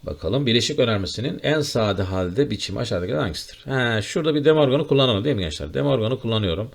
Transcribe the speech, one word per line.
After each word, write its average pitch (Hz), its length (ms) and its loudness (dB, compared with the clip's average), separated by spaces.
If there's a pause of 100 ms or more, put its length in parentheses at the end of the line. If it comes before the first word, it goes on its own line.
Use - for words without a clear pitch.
Bakalım 92 420 -2
bileşik 117 340 0
önermesinin 113 640 0
en 151 180 2
sade 104 400 0
halde 92 480 0
biçimi 101 300 -6
aşağıdakilerden 110 420 -2
hangisidir? - 440 -8
He, 120 360 0
şurada 156 340 0
bir 143 100 2
De 156 60 6
Morgan'ı 147 360 4
kullanalım 127 360 4
değil 139 120 2
mi 98 60 -2
gençler? 78 320 -6
De 135 80 0
Morgan'ı 127 380 0
kullanıyorum. 107 560 -2